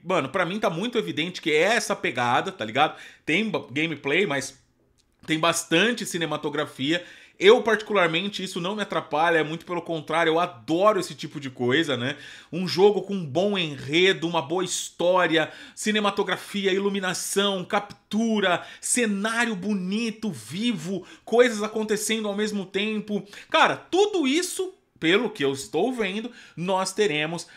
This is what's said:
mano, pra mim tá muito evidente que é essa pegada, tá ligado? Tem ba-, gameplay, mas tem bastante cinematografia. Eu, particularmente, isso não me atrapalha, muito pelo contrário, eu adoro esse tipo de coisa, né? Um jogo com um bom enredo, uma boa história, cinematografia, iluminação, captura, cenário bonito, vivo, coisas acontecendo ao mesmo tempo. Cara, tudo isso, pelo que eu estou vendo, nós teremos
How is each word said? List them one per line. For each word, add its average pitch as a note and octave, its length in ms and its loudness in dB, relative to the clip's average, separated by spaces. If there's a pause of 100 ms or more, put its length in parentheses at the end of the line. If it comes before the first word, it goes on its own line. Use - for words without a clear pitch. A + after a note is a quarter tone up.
mano, E3 240 0
pra F3+ 160 -2
mim F#3+ 160 -4
tá G#3+ 80 0
muito A3 300 -2
evidente E3+ 420 -4
que D#3+ 100 -2
é D3+ 120 4
essa G#3+ 340 2
pegada, C#3 560 0
tá - 100 -8
ligado? C3 360 0 (260)
Tem G3 240 0
ba-, D3+ 220 -4
gameplay, D3+ 560 0
mas - 340 -4 (640)
tem D#3 120 0
bastante F3 680 2
cinematografia. D3+ 960 -4 (360)
Eu, G#3+ 240 8
particularmente, G3+ 800 0
isso F#3 180 -6
não F#3+ 160 -4
me G#3 60 -4
atrapalha, E3 600 2
muito D#3+ 200 -8
pelo F3 160 -4
contrário, E3 500 0
eu E3 100 2
adoro F3 600 2
esse D#3+ 140 -8
tipo D3+ 260 -12
de C3+ 80 -10
coisa, C3 480 2
né? B2+ 200 -4 (360)
Um F3 160 -4
jogo F#3+ 320 6
com G3 140 -8
um F#3 100 -4
bom F3+ 320 0
enredo, D#3+ 720 0
uma E3+ 140 0
boa E3 220 -2
história, E3+ 880 0 (240)
cinematografia, G3+ 1000 -2
iluminação, G3 920 -2
captura, G3+ 1000 0 (160)
cenário A3+ 800 -2
bonito, G#3 720 -4
vivo, F3 760 -6 (180)
coisas A3+ 380 4
acontecendo G#3+ 680 -2
ao G3 80 -4
mesmo G3+ 300 -2
tempo. G#3 600 -4 (240)
Cara, A#3+ 260 4
tudo F#4+ 500 2
isso, F4 480 -2 (240)
pelo F#3+ 300 2
que - 160 -4
eu C#3 80 2
estou D#3+ 400 -2
vendo, A3 400 -4 (240)
nós F#3 380 -2
teremos E3 520 0 (100)